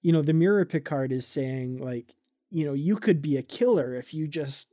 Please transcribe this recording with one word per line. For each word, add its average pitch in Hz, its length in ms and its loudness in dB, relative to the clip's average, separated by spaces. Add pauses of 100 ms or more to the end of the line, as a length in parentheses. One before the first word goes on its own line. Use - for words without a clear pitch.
you 170 100 4
know, 156 100 4
the 156 100 2
mirror 185 320 4
Picard 139 480 -2
is 127 160 -2
saying, 131 500 -4
like, 123 380 -8 (340)
you 160 160 -2
know, 143 80 -2
"You 165 220 0
could 175 260 2
be 147 140 0
a 127 60 -2
killer 156 520 0
if 123 180 -10
you 156 140 -4
just 147 460 -6